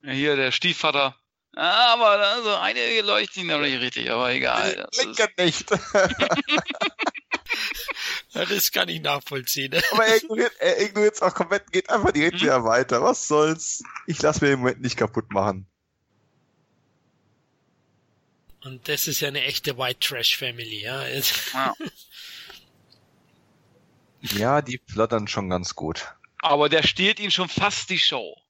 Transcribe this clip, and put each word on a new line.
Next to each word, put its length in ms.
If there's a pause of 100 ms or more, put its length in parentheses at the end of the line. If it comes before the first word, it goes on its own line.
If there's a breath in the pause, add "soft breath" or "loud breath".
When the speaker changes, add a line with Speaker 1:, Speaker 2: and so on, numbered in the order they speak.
Speaker 1:
Ja, 60
hier 240
der 160
Stiefvater. 640 (400)
Ah, 380
aber 240
da, 260
so 140
einige 460
leuchten 400
ihn 40
noch 140
nicht 180
richtig, 320
aber 220
egal. 580
Das 140
ist 120
Speaker 2:
Lecker 280
nicht. 260
<laughs> 120 (2500 loud breath)
Speaker 3:
Ja, 120
das 260
kann 180
ich 120
nachvollziehen. 720 (120)
<laughs> 60
Speaker 2:
Aber 160
er 100
ignoriert, 420
er 220
ignoriert's 400
auch 140
komplett, 360
geht 200
einfach 200
direkt 260
Speaker 1:
Mhm. 40
Speaker 2:
wieder 220
weiter. 400
Was 240
soll's? 560 (240)
Ich 160
lass 180
mir 60
den 120
Moment 220
nicht 160
kaputt 340
machen. 360 (3000)
Speaker 3:
Und 240
das 200
ist 120
ja 80
eine 160
echte 340
White 220
Trash 380
Family, 440
ja. 260
<laughs> 460
Speaker 1:
Ja. 200 (2500 loud breath)
Speaker 2:
Ja, 400
die 180
plottern 480
schon 220
ganz 260
gut. 380 (260)
Speaker 1:
Aber 300
der 140
stiehlt 360
ihm 100
schon 200
fast 400
die 100
Show. 360 (140)